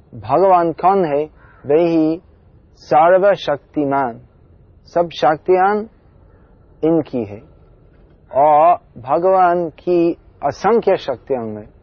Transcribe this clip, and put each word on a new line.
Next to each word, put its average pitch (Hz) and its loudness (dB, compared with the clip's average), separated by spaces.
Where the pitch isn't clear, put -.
भगवान 165 2
कौन 185 0
है? 147 -2
वे 151 2
ही 165 0
सर्वशक्तिमान, 151 0
सब 170 -4
शक्तियां 185 0
इनकी 151 -2
है। 101 -16
और 151 4
भगवान 175 0
की 175 -2
असंख्य 190 0
शक्तियों 123 -6
में 107 -14